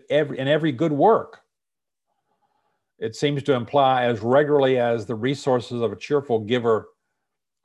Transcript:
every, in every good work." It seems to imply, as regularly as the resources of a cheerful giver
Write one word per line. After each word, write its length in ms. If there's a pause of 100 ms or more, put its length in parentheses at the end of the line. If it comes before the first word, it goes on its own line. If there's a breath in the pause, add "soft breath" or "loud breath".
every, 300
in 80
every 240
good 200
work." 500 (1600)
It 180
seems 280
to 100
imply, 520
as 160
regularly 580
as 260
the 100
resources 680
of 100
a 60
cheerful 420
giver 480 (760)